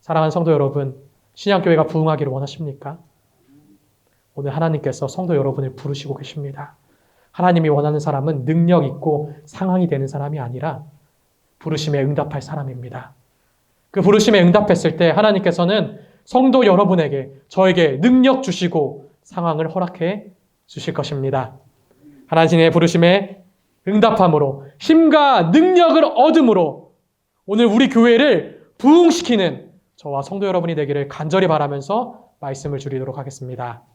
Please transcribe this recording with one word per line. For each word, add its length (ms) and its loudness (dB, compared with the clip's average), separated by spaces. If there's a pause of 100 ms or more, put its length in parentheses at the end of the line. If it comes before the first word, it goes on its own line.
사랑하는 300 -2
성도 220 0
여러분, 440 -2 (380)
신약교회가 520 0
부흥하기를 440 -2
원하십니까? 680 -10 (1400)
오늘 180 -8
하나님께서 540 -4
성도 260 -4
여러분을 400 -4
부르시고 400 -10
계십니다. 640 -14 (560)
하나님이 360 0
원하는 300 0
사람은 460 -4
능력 400 2
있고 500 -6 (100)
상황이 440 -2
되는 180 -4
사람이 320 -8
아니라 460 -10 (760)
부르심에 440 -4
응답할 380 -4
사람입니다. 760 -12 (760)
그 100 -4
부르심에 420 4
응답했을 540 2
때 140 2
하나님께서는 880 0 (260)
성도 420 2
여러분에게, 680 0 (160)
저에게 520 2
능력 420 4
주시고 680 -4 (120)
상황을 520 -4
허락해 540 -6 (380)
주실 280 -10
것입니다. 600 -6 (720)
하나님의 420 4
부르심에 720 2 (460)
응답함으로 760 2 (140)
힘과 720 4
능력을 540 4
얻음으로 880 2 (520)
오늘 220 0
우리 220 4
교회를 880 2
부흥시키는 880 2 (300)
저와 260 -8
성도 240 -8
여러분이 280 -2
되기를 340 -4
간절히 400 -2
바라면서 840 -4 (100)
말씀을 380 -10
줄이도록 400 -10
하겠습니다. 640 -14 (120)